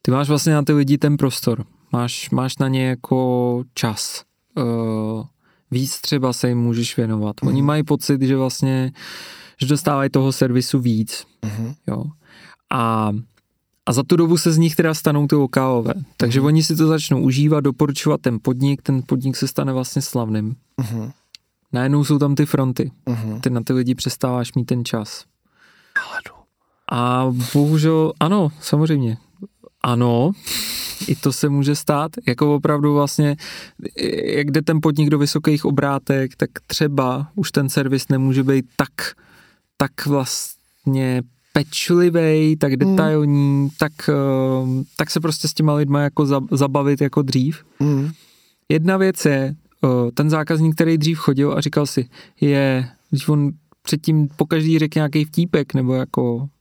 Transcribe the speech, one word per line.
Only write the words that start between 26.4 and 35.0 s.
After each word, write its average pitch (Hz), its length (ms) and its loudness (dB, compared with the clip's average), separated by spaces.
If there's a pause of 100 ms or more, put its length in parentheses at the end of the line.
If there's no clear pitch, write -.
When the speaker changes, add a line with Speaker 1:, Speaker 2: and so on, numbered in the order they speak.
Speaker 1:
A 123 360 0 (260)
bohužel, 156 680 2
ano, 170 300 2 (120)
samozřejmě. 147 560 0 (680)
Ano, 120 480 2 (760)
i 139 80 0
to 135 180 -2
se 151 160 0
může 143 260 2
stát. 151 360 -2 (160)
Jako 147 280 2
opravdu 147 380 0
vlastně, 147 440 0 (840)
jak 147 280 -2
jde 151 100 0
ten 156 200 0
podnik 151 280 2